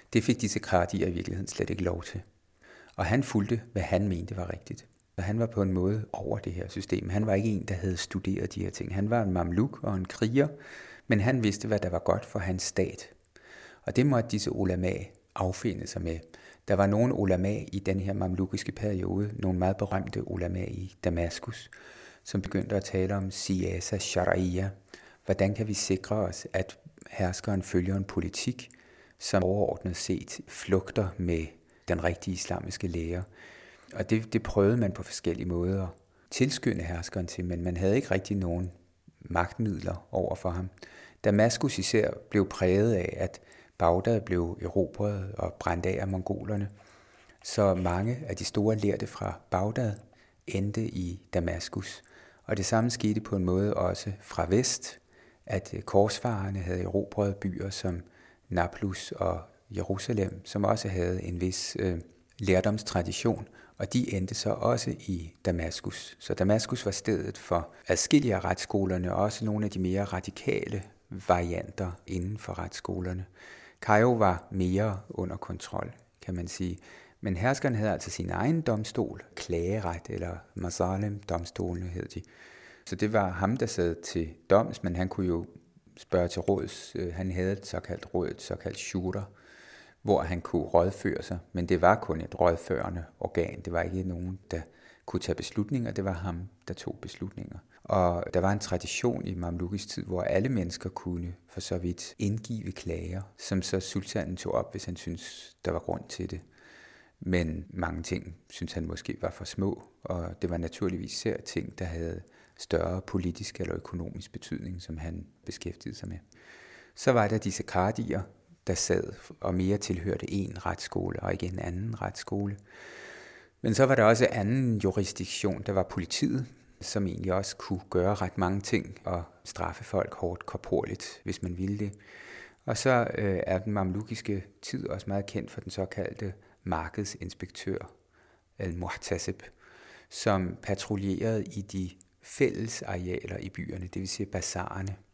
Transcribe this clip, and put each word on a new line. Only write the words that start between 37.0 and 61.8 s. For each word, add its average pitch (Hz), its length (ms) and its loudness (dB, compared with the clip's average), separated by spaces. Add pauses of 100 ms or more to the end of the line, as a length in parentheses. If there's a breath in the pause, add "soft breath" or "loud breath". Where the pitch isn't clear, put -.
til, - 180 -4
men 87 180 -2
man 90 140 0
havde 95 180 4
ikke 139 160 2
rigtig 95 260 0
nogen 90 340 0 (500)
magtmidler 87 880 -2
over - 240 0
for 92 140 -2
ham. 92 200 -2 (540 loud breath)
Damaskus 110 560 4
især 107 300 4 (200)
blev 98 200 4
præget 98 440 6
af, - 240 0
at - 240 -2 (360 loud breath)
Bagdad 95 440 4
blev 87 400 0
erobret 98 760 0
og - 160 -2
brændt 87 320 0
af 95 160 2
af 98 60 -2
mongolerne, 98 640 -2 (720 loud breath)
så 98 320 4
mange 92 520 2
af 95 80 -2
de 98 100 -4
store 110 300 4
lærde 104 320 2
fra - 320 -6 (100)
Bagdad 104 440 2 (540 soft breath)
endte 104 340 0
i 90 400 -4 (120)
Damaskus. 85 680 -2 (400 loud breath)
Og - 140 0
det 95 80 0
samme 113 240 4
skete 104 320 2
på 104 140 -2
en 92 100 2
måde 95 280 4
også 92 380 0 (100)
fra - 280 -2
vest, - 500 2 (460 soft breath)
at, - 280 -4
øh, 95 80 -4
korsfarerne 101 800 2
havde 90 220 -2
erobret 98 540 0
byer 98 340 -4
som 87 320 -2 (480 loud breath)
Nablus 90 600 -2
og 87 300 0 (340)
Jerusalem, 95 720 -2
som 101 180 -2
også 107 240 4
havde 92 360 0
en 87 180 -2
vis, - 380 0
øh, 90 200 2 (400)